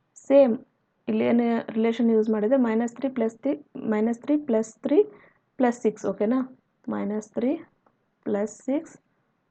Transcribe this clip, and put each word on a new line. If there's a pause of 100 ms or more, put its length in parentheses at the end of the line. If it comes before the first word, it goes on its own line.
(280)
ಸೇಮ್ (560)
ಇಲ್ಲಿ
ಏನು (300)
ರಿಲೇಷನ್
ಯೂಸ್
ಮಾಡಿದೆ? (100)
ಮೈನಸ್
ತ್ರೀ
ಪ್ಲಸ್
ತ್ರೀ, (400)
ಮೈನಸ್
ತ್ರೀ (140)
ಪ್ಲಸ್ (120)
ತ್ರೀ (580)
ಪ್ಲಸ್
ಸಿಕ್ಸ್,
ಓಕೆನಾ? (540)
ಮೈನಸ್
ತ್ರೀ (760)
ಪ್ಲಸ್ (120)
ಸಿಕ್ಸ್ (560)